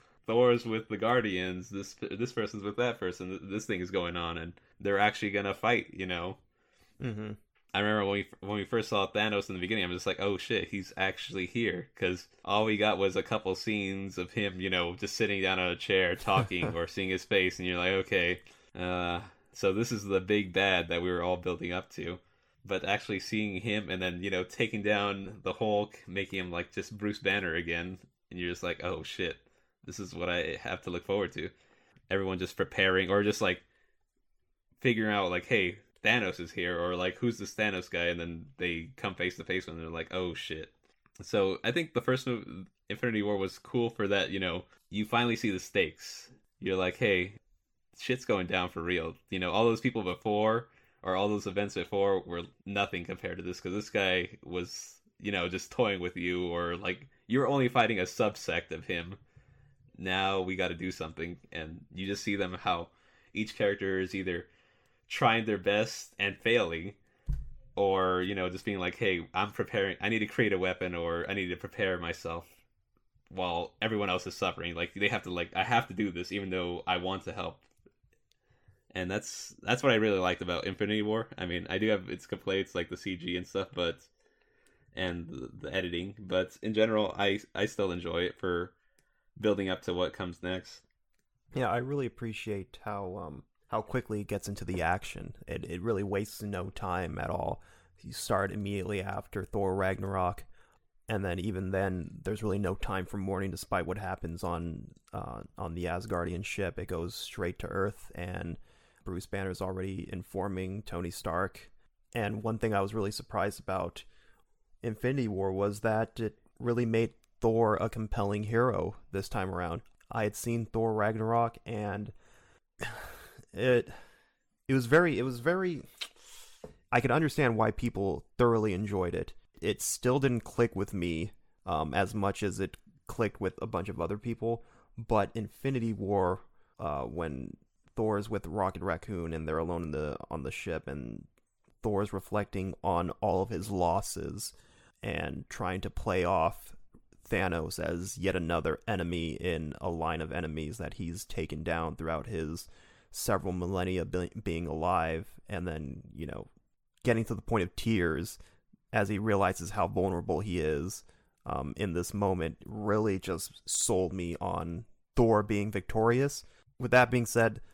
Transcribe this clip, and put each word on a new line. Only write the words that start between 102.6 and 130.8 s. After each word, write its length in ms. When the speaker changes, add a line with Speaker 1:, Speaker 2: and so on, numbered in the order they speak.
Speaker 2:
time 320
for 120
mourning, 340
despite 340
what 140
happens 440
on, 440
uh, 280
on 160
the 100
Asgardian 580
ship. 360
It 80
goes 260
straight 460
to 80
Earth, 480
and 420
Bruce 220
Banner's 340
already 500
informing 720
Tony 280
Stark. 600
And 300
one 160
thing 140
I 80
was 120
really 180
surprised 480
about 440
Infinity 440
War 240
was 300
that 380
it 180
really 260
made 280
Thor 360
a 120
compelling 540
hero 540
this 180
time 240
around. 280
I 120
had 120
seen 300
Thor 280
Ragnarok, 720
and 460
<sighs> 400
It, 360
it 60
was 120
very, 320
it 60
was 160
very, 420
I 100
could 100
understand 460
why 140
people 540
thoroughly 360
enjoyed 420
it. 180
It 200
still 380
didn't 240
click 320
with 180